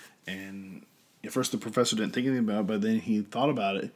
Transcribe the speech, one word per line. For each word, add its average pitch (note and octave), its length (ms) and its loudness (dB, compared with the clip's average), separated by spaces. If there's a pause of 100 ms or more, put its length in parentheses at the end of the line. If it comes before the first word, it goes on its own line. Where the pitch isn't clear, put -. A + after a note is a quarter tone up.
(280)
And F#2+ 580 -10 (380)
at A2 80 -10
first B2+ 200 0
the A#2 60 0
professor A#2 380 2
didn't G#2 180 0
think B2+ 140 0
anything B2+ 200 2
about G#2+ 140 2
it, F#2+ 60 0
but G#2+ 140 0
then A2 180 4
he G#2+ 220 2
thought B2 280 0
about G2 280 2
it. G2+ 80 -4 (100)